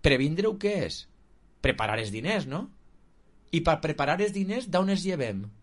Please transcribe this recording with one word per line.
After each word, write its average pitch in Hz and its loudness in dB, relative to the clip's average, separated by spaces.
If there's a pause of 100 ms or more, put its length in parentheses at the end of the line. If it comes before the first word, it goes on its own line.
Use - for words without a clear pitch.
Previndre-ho 160 2
què 202 0 (100)
és? - -8 (600)
Preparar 110 0
els 104 -6
diners, 135 -2
no? 202 -6 (880)
I 165 4
per 156 4
preparar 151 0
els 202 0
diners, 208 -2
d'on 190 2
els 190 0
llevem? 113 -2 (180)